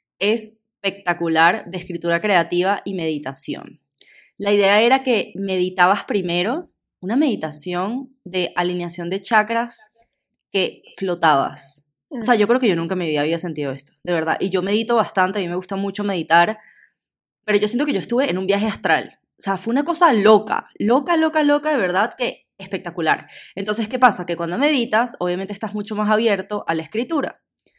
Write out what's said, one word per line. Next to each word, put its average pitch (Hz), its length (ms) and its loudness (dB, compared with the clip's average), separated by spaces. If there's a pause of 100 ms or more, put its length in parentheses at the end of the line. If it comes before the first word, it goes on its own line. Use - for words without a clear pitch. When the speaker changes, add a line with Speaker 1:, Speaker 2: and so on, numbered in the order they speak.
(200)
Speaker 1:
espectacular 180 1500 0
de 180 100 -8
escritura 170 440 -2
creativa 180 640 0
y 196 80 -6
meditación. 151 880 -6 (560)
La 202 140 -2
idea 208 300 4
era 262 220 4
que 240 320 0
meditabas 185 680 0
primero, 190 680 -2 (280)
una 196 160 -2
meditación 202 1080 -2
de 180 320 -2
alineación 175 540 -4
de 196 120 -4
chakras 233 720 -2 (580)
que - 300 -2 (160)
flotabas. 165 840 0 (260)
O 240 140 -8
sea, 233 120 4
Speaker 2:
Ujú. 208 60 4
Speaker 1:
yo 208 60 4
creo 240 120 4
que 254 80 2
yo 180 80 4
nunca 165 180 -2
en 185 60 -2
mi 175 80 -2
vida 151 140 0
había 160 180 0
sentido 151 320 -4
esto, - 200 -12 (120)
de 175 100 -2
verdad. 160 260 -2
Y 196 100 -2
yo 185 120 0
medito 214 340 0
bastante, 196 440 0
a - 20 -2
mí 180 60 -4
me 175 80 -4
gusta 185 200 -6
mucho 196 280 -4
meditar, 185 560 2 (840)
pero 208 140 2
yo 202 100 2
siento 240 180 0
que 285 80 -2
yo 196 60 0
estuve 254 300 0
en 180 80 0
un 190 100 -4
viaje 202 200 0
astral. 160 520 -2 (180)
O - 40 -18
sea, 190 160 -2
fue 226 140 -6
una 269 120 0
cosa 330 300 4
loca, 214 560 4 (100)
loca, 269 380 2
loca, 311 260 2
loca, 294 280 2
de 294 60 0
verdad, 196 400 0
que - 300 -6 (100)
espectacular. 165 680 -4 (260)
Entonces, 208 360 -2
¿qué 262 100 -4
pasa? 220 260 4
Que 170 120 -4
cuando 170 200 -4
meditas, 247 600 0
obviamente 185 340 -4
estás 185 200 -8
mucho 208 220 -6
más 208 140 -2
abierto 208 580 0
a 170 60 0
la 160 100 -2
escritura, 254 580 -4 (380)